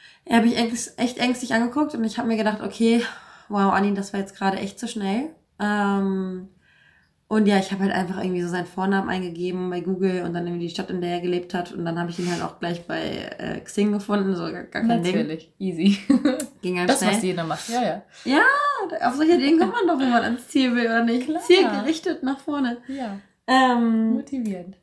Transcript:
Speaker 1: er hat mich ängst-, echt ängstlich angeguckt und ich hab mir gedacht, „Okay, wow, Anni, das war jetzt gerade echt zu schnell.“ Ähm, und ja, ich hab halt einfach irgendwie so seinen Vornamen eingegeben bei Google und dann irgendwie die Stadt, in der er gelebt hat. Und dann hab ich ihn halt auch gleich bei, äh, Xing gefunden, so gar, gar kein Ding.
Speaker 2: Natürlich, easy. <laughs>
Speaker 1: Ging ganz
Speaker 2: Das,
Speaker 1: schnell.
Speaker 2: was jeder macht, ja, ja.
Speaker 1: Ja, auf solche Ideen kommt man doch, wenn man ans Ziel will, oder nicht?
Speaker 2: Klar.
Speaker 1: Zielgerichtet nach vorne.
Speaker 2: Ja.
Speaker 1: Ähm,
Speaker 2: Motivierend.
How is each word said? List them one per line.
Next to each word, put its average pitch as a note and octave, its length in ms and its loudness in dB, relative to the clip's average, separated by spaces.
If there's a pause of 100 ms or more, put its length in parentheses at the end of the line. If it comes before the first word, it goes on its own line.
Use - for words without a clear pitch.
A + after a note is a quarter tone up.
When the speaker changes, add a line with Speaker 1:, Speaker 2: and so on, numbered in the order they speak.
(260)
Speaker 1:
er A#3 120 2
hat A#3 80 6
mich A#3 120 4
ängst-, A#3 420 -2
echt B3 180 -2
ängstlich B3 360 -2
angeguckt A#3+ 420 0
und A3+ 80 -2
ich A3 160 -2
hab A#3 80 -2
mir A3+ 100 2
gedacht, G#3 240 0
„Okay, A3+ 400 2 (460)
wow, G3 260 2
Anni, G3+ 220 2
das G3 180 -4
war G3+ 60 -2
jetzt G3 160 -8
gerade G3 220 -2
echt G3 220 -8
zu A#3+ 80 -6
schnell.“ A3 420 -2 (300)
Ähm, G3 920 0 (760)
und G#3+ 180 4
ja, G3+ 140 6
ich F#3+ 120 -2
hab G3 80 -4
halt G3 120 0
einfach F#3 320 -2
irgendwie F3+ 180 -2
so F3 60 -2
seinen F3 180 -4
Vornamen F#3+ 420 0
eingegeben F3+ 600 -4
bei F3 120 -4
Google F#3 420 0
und E3+ 100 -4
dann F3 140 -4
irgendwie F3 180 -4
die F3 80 -6
Stadt, - 160 -8
in F#3 100 -4
der F3 120 -2
er F3 100 -2
gelebt F3 320 -2
hat. F3 180 -6
Und E3+ 140 -6
dann E3 140 -2
hab E3+ 100 -2
ich E3+ 80 -8
ihn F3 140 -2
halt E3+ 100 -2
auch E3 180 -8
gleich E3+ 280 -6
bei, E3 140 -6 (360)
äh, - 220 -8
Xing G#3 320 0
gefunden, G3 440 0
so E3+ 80 -6
gar, E3 200 -8
gar - 180 -8
kein A3+ 220 2
Ding. F#3 140 0
Speaker 2:
Natürlich, D#3+ 420 -4
easy. F#3+ 480 2
<laughs> B3+ 560 2
Speaker 1:
Ging F3+ 140 -2
ganz F3+ 100 0
Speaker 2:
Das, C4+ 120 4
Speaker 1:
schnell. G#3+ 180 2
Speaker 2:
was A3+ 40 0
jeder E3+ 220 -2
macht, D#3+ 260 -6
ja, A#3+ 140 -2
ja. F#3 180 -2 (240)
Speaker 1:
Ja, B4+ 800 2
auf B3 80 2
solche D#4+ 200 4
Ideen D4 240 4
kommt F#4 140 2
man A#4 140 0
doch, D#4 160 2
wenn B3+ 60 2
man A#3 140 4
ans A#3+ 240 -4
Ziel C4 280 2
will, A#3+ 100 2
oder A#3 180 2
nicht? B3 240 0
Speaker 2:
Klar. D#4+ 160 -2
Speaker 1:
Zielgerichtet E4 800 2
nach C4+ 160 -4
vorne. C4+ 380 -2 (100)
Speaker 2:
Ja. A#3+ 320 -8 (260)
Speaker 1:
Ähm, A#3 680 4
Speaker 2:
Motivierend. G#3+ 680 -6